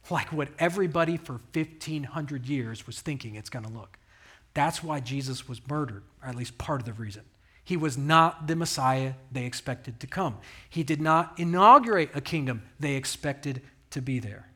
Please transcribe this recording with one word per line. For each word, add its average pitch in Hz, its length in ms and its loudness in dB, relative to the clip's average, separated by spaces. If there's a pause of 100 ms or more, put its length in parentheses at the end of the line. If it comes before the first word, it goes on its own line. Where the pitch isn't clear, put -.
(100)
like 165 220 -2
what 147 160 -2 (100)
everybody 170 580 0
for 127 220 -10 (140)
fifteen 156 500 -4
hundred 139 440 -6
years 120 380 -4
was - 160 -12
thinking 117 360 -8
it's 107 120 -14
gonna 113 220 -10
look. 113 260 -14 (580)
That's 160 280 0
why 156 160 -2
Jesus 131 500 -6
was 120 200 -10
murdered, 131 340 -4 (180)
or 135 80 -12
at 127 60 -8
least 120 240 -8
part 143 220 -2
of 107 40 -8
the 113 100 -8
reason. 107 280 -10 (400)
He 185 140 -4
was 151 200 0
not 160 520 4
the 165 80 2
Messiah 131 560 2 (180)
they 123 140 -4
expected 123 560 -8
to - 80 -12
come. 151 300 -2 (300)
He 165 140 -4
did 156 180 0
not 160 380 2
inaugurate 196 760 8
a 143 80 -4
kingdom 131 420 -2 (180)
they 143 160 0
expected 135 680 -4 (280)
to 131 120 -6
be 127 160 -2
there. 104 380 -10